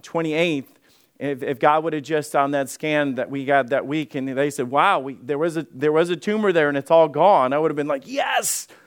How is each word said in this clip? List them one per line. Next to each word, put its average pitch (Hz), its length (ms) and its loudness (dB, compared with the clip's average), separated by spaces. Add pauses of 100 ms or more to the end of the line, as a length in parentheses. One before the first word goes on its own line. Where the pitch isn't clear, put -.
twenty-eighth, 160 760 -2 (400)
if, 135 240 -6
if 135 160 -4
God 156 240 4
would 160 120 -4
have 147 100 -6
just 151 320 -2
on 143 160 2
that 139 180 -2
scan 147 460 -2
that 123 120 -4
we 139 160 -8
got 135 260 2
that 131 180 0
week, 151 260 -4
and 135 140 -6
they 135 220 -2
said, 127 200 -6
"Wow, 160 300 2
we, 135 140 -10
there 127 220 -6
was 160 200 -2
a, 160 160 -6
there 147 180 0
was 165 200 2
a 175 60 -2
tumor 208 360 0
there 156 160 4
and 143 100 0
it's 135 140 0
all 165 160 6
gone," 147 440 4
I 143 60 0
would 160 140 0
have 147 40 -6
been 147 120 -4
like, 143 180 -4
"Yes!" 254 640 -4 (180)